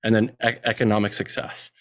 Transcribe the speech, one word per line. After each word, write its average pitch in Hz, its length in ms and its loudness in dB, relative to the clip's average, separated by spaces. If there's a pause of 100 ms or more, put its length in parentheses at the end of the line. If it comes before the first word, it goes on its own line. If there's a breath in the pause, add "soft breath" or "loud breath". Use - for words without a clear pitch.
and 113 100 4
then 107 160 4 (140)
e-, 117 200 0
economic 107 480 2
success. - 580 -8 (100)